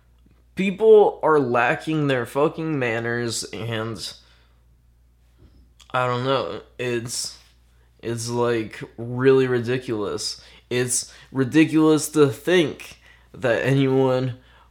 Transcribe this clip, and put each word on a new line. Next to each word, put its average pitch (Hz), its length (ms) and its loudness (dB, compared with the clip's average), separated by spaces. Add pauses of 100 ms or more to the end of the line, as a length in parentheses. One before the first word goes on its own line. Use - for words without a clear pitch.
(560)
People 202 640 6
are 151 180 4
lacking 143 680 0
their 127 180 0
fucking 156 540 -2
manners, 117 680 -2
and 110 680 -8 (1800)
I 127 160 -2
don't 123 160 -4
know, 120 380 -4 (180)
it's, 120 580 -6 (640)
it's, 117 280 -8
like, 120 520 -4 (160)
really 127 500 2
ridiculous. 117 920 -4 (280)
It's 123 440 -4 (180)
ridiculous 147 760 2
to 143 200 4
think - 720 -2 (340)
that 104 320 -2
anyone 131 720 0 (340)